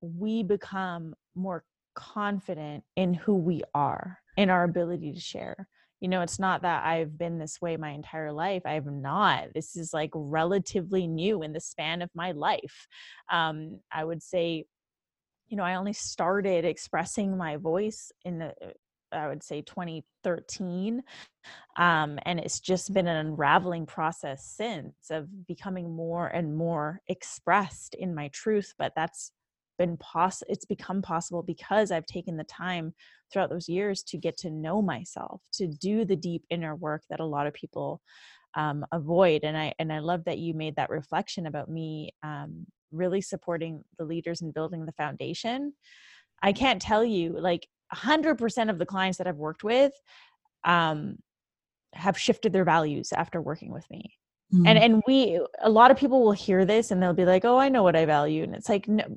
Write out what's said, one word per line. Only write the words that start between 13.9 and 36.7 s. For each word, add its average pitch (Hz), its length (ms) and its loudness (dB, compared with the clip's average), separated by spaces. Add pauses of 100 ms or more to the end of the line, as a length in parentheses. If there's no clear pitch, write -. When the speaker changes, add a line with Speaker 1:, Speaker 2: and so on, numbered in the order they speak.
Speaker 1:
I 156 120 -6
would 170 180 -6
say, 170 440 -4 (840)
you 214 100 -8
know, 196 60 -2
I 180 100 -2
only 190 200 -4
started 185 720 0
expressing 190 720 -4
my 160 220 -6
voice 185 540 -4 (140)
in 180 120 -8
the, 160 160 -8 (580)
I 151 160 -6
would 147 140 -8
say 147 220 -10
twenty 165 400 -10 (200)
thirteen. 190 800 -4 (760)
Um, 156 460 2
and 175 180 -2
it's - 180 -6
just 185 340 -2
been 185 140 2
an 156 180 0
unraveling 156 640 2
process 156 580 -6
since 190 480 -8 (160)
of 170 380 -8
becoming 175 480 -8
more 165 320 -4
and 156 280 -4
more 165 520 -2
expressed - 880 -4
in 180 180 -6
my 147 140 -6
truth. 208 500 -2
But - 180 -4
that's - 360 -6 (480)
been 175 180 0
poss-, - 520 -2
it's - 160 -6
become 190 360 -6
possible 170 400 -6
because 190 480 -2
I've 165 160 -2
taken 170 300 -8
the 156 80 -6
time 170 500 -8 (380)
throughout 185 180 0
those 170 180 -6
years 196 360 -2
to - 140 -10
get 160 200 -4
to 180 120 -8
know 156 320 -2
myself, - 600 -6 (120)
to 185 140 -2
do 196 380 -2
the 190 100 2
deep 170 340 -6
inner 160 260 -4